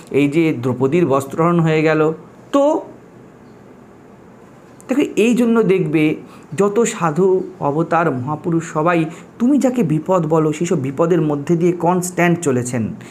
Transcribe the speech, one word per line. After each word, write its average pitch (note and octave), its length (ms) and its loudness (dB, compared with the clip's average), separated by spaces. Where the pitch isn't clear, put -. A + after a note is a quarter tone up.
এই C#3+ 180 2
যে D#3+ 240 0
দ্রৌপদীর C3 540 0
বস্ত্রহরণ E3 520 0
হয়ে D#3+ 220 2
গেল, D#3 320 2
তো D4 300 2
দেখো, C4 120 0
এই A3+ 200 4
জন্য A#3 280 2
দেখবে D#3+ 520 2
যত G3+ 260 2
সাধু, F#3 600 0
অবতার, D#3+ 520 0
মহাপুরুষ D3+ 640 -4
সবাই E3 320 0
তুমি C4+ 180 2
যাকে B3 260 0
বিপদ D#3 420 0
বলো, D#3 280 2
সেসব E3+ 260 -2
বিপদের D#3+ 420 0
মধ্যে D3 340 0
দিয়ে E3+ 160 0
constant F3 680 0
চলেছেন, B2 540 -2